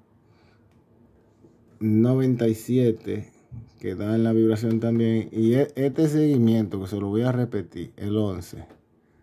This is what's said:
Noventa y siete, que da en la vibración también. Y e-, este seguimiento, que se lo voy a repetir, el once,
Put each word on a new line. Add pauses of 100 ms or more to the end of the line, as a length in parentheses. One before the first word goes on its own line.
(1800)
Noventa
y
siete, (480)
que
da
en
la
vibración
también.
Y
e-,
este
seguimiento,
que
se
lo
voy
a
repetir,
el
once, (580)